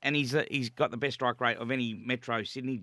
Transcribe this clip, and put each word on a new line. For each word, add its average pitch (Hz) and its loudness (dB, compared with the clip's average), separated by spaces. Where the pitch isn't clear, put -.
and 139 2
he's, 139 2
uh, 151 4
he's 127 0
got 135 2
the 123 -6
best 131 -2
strike 120 0
rate 117 4
of 117 -2
any 127 0
Metro 117 -2
Sydney 127 -4